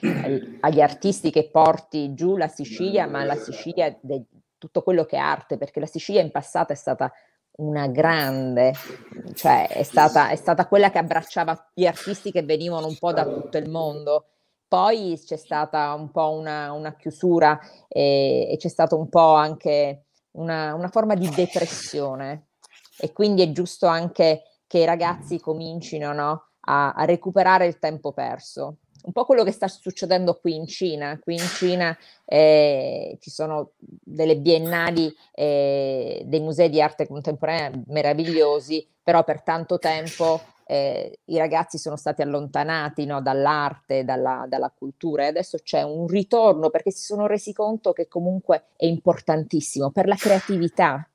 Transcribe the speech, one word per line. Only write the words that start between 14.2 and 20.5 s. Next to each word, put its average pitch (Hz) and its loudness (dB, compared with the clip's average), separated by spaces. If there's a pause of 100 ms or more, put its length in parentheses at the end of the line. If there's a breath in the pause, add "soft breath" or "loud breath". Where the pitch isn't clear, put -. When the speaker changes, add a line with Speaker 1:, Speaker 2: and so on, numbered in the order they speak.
Speaker 1:
Poi 190 2
c'è 160 -8
stata 151 -2
un 151 -10
po' 156 0
una, 151 -8
una 151 -10
chiusura, 160 2 (280 loud breath)
eh, 139 2
e 151 -2
c'è 175 -8
stato 165 2
un 160 -6
po' 165 8
anche 147 0 (260)
una, 160 -6